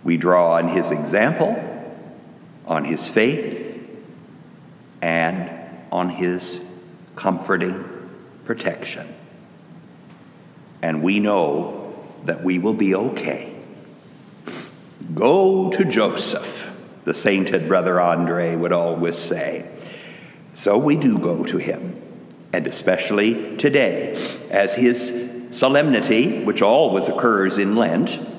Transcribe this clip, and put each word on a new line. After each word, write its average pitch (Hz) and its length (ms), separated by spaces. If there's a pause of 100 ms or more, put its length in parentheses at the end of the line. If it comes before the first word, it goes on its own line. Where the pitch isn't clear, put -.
We 82 140
draw 85 360
on 85 160
his 85 200
example, 110 640 (1080)
on 78 200
his 78 220
faith, - 720 (1200)
and 85 480 (420)
on 90 180
his 90 540 (520)
comforting - 960 (360)
protection. - 640 (1700)
And 80 220
we 98 160
know 87 760 (320)
that 85 180
we 90 160
will 107 140
be 95 220
okay. - 580 (1600)
"Go 185 560
to - 160
Joseph," - 800 (380)
the 80 80
sainted 95 540
Brother 90 340
Andre 85 540
would 85 180
always 85 440
say. 78 480 (920)
So 101 220
we 147 180
do 127 220
go 85 260
to - 140
him, 87 380 (560)
and 90 140
especially 104 920
today, 139 600 (320)
as 98 260
his 120 540 (220)
solemnity, 135 920
which - 180
always 107 460
occurs 98 500
in 101 180
Lent 98 440 (200)